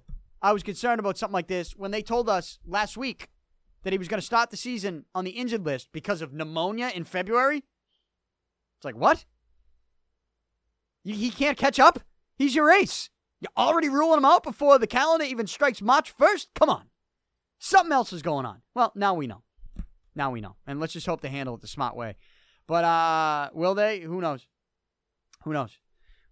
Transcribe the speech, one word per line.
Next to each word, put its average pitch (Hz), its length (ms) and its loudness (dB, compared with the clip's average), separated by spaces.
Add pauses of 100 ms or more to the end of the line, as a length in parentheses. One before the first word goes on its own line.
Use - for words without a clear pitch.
(440)
I 196 80 4
was 208 100 2
concerned 233 380 -2
about 202 180 -4
something 226 160 -6
like 175 140 -2
this 180 280 -6
when 196 140 -10
they 214 140 -6
told 233 260 -2
us 185 380 -2
last 202 300 -4
week 254 320 -8 (520)
that 185 120 -4
he 196 40 0
was 185 100 -6
gonna 208 140 -4
start 233 300 0
the 202 60 -14
season 196 480 -8 (100)
on 185 100 -4
the 185 60 -8
injured 226 340 -6
list 139 260 -6
because 160 300 -6
of 139 120 -12
pneumonia 165 600 -6
in 175 100 -8
February. 233 600 -2 (1120)
It's - 80 -16
like, 127 100 -10
what? 185 300 2 (1800)
You, 202 100 -10
he 214 160 -4
can't 277 260 0
catch - 240 0
up? 320 200 8 (360)
He's 269 200 0
your 302 160 6
ace. - 400 2 (280)
You're - 160 -14
already 302 340 2
ruling 311 280 4
him 277 80 4
out 339 160 8
before 277 380 6
the 226 80 -2
calendar 311 360 2
even 247 220 -4
strikes 262 340 -2
March 262 300 2
first? 359 460 2
Come 311 120 6
on. - 220 -2 (720)
Something 339 340 4
else 254 180 2
is 165 120 -12
going 139 240 -2
on. 107 160 -14 (100)
Well, 190 220 0
now 196 180 2
we 151 140 -4
know. 107 160 -14 (720)
Now 139 160 -4
we 117 100 -8
know. 95 140 -14 (100)
And 139 140 -10
let's 160 140 -6
just 160 120 -10
hope - 160 -4
they 139 80 -10
handle 135 240 -8
it 110 80 -14
the 113 60 -20
smart 127 280 -6
way. 117 200 -10 (500)
But, 170 200 0
uh, 160 680 0
will 175 220 0
they? 208 240 0
Who 170 200 -8
knows? 151 280 -6 (960)
Who 156 100 -6
knows? 135 240 -6 (540)